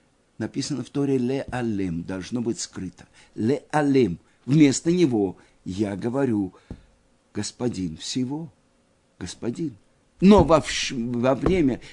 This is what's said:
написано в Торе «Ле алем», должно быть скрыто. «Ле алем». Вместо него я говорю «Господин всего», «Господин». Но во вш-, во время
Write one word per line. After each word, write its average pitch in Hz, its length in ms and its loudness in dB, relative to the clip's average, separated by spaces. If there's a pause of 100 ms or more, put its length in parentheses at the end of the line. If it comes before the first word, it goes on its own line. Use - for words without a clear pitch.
(400)
написано 131 440 -6
в - 60 -16
Торе 139 300 0
«Ле 131 320 -2
алем», 98 500 -4
должно 95 400 -8
быть 113 180 -4
скрыто. - 460 -12 (300)
«Ле 117 360 -2
алем». 135 460 2 (300)
Вместо 143 440 4
него 120 460 2 (280)
я 98 300 -4
говорю 110 600 -2 (760)
«Господин 95 680 -6
всего», 131 540 -8 (680)
«Господин». 117 560 -8 (440)
Но 190 240 8
во 151 180 4
вш-, - 340 -6
во 123 400 0
время 147 440 0 (140)